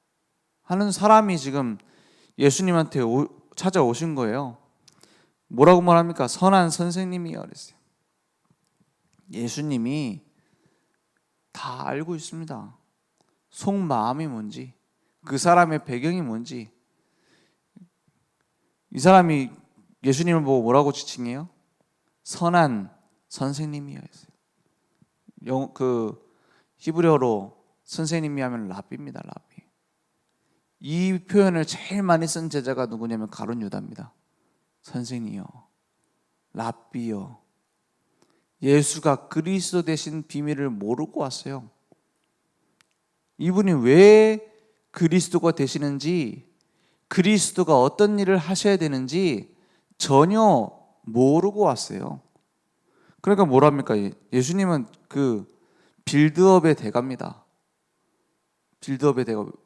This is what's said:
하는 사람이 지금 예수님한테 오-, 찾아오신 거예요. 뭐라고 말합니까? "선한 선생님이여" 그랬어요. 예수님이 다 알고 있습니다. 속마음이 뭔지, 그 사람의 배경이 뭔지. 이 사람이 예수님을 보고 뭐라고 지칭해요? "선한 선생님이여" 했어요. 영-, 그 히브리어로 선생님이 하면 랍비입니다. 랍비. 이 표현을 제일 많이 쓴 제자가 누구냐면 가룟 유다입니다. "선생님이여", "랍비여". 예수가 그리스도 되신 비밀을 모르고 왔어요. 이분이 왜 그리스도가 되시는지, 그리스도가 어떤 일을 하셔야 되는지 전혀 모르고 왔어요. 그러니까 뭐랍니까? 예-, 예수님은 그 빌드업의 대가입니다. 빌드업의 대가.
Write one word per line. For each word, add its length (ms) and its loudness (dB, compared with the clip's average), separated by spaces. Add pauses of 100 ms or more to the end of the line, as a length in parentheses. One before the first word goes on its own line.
(640)
하는 280 -2
사람이 460 4
지금 400 -6 (600)
예수님한테 640 0
오-, 260 0 (280)
찾아오신 600 0
거예요. 420 -6 (880)
뭐라고 340 8
말합니까? 460 2
"선한 420 2
선생님이여" 720 -6
그랬어요. 360 -20 (1500)
예수님이 920 -6 (1300)
다 360 -12
알고 280 -6
있습니다. 600 -14 (720)
속마음이 800 -2
뭔지, 460 -12 (520)
그 120 -6
사람의 480 2
배경이 360 -6
뭔지. 500 -10 (2250)
이 80 -6
사람이 500 6 (540)
예수님을 400 2
보고 200 2
뭐라고 280 4
지칭해요? 580 -10 (760)
"선한 680 0 (380)
선생님이여" 720 -10
했어요. 300 -20 (1160)
영-, 280 -6
그 480 -4 (560)
히브리어로 800 0 (300)
선생님이 560 -6
하면 260 -8
랍비입니다. 560 -14
랍비. 320 -20 (1300)
이 460 -4
표현을 380 2
제일 380 -8
많이 240 2
쓴 220 -6
제자가 380 -4
누구냐면 420 -8
가룟 320 -10
유다입니다. 520 -12 (680)
"선생님이여", 640 -12 (1080)
"랍비여". 880 -10 (1200)
예수가 680 0
그리스도 540 -4
되신 460 -6
비밀을 420 -6
모르고 520 -6
왔어요. 480 -10 (1700)
이분이 360 0 (120)
왜 640 8 (400)
그리스도가 600 0
되시는지, 1000 -4 (600)
그리스도가 720 2
어떤 380 2
일을 200 2
하셔야 400 0
되는지 760 -4 (440)
전혀 760 4 (320)
모르고 580 2
왔어요. 600 -4 (1000)
그러니까 240 4
뭐랍니까? 520 4
예-, 160 -4 (180)
예수님은 560 -2 (220)
그 440 -4 (520)
빌드업의 680 4
대가입니다. 680 -8 (1400)
빌드업의 460 0
대가. 200 -4 (200)